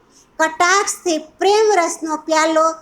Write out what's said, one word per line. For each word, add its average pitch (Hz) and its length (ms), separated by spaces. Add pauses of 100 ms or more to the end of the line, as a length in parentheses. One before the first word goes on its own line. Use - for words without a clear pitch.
(380)
કટાક્ષથી 349 880 (140)
પ્રેમ 415 280 (100)
રસનો 320 400 (100)
પ્યાલો 320 400 (160)